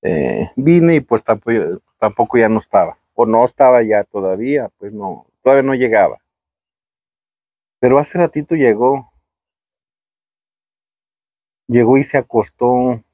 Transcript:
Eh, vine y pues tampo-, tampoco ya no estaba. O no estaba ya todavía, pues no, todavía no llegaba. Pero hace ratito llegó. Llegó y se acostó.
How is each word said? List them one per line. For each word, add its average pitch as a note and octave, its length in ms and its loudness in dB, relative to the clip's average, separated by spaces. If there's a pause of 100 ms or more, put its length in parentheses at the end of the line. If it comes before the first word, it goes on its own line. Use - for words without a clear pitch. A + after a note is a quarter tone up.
Eh, C2 540 -4
vine E3 400 2
y C#3+ 40 0
pues A#2 240 -4
tampo-, G#2 560 -4 (180)
tampoco A2 400 -2
ya A2+ 100 2
no A2 100 0
estaba. F2+ 400 -2 (160)
O A2+ 120 0
no A2+ 180 2
estaba B2+ 380 2
ya G#2+ 220 -2
todavía, G#2+ 760 -6
pues G#2 140 -16
no, G2+ 340 -12 (160)
todavía C3+ 200 2
no C3+ 120 -2
llegaba. A2 440 0 (1600)
Pero B2+ 180 2
hace D3 200 -4
ratito D#3 360 -4
llegó. B2+ 560 0 (2500)
Llegó A#2+ 300 4
y C#3 60 0
se - 140 -4
acostó. B2 840 -2 (120)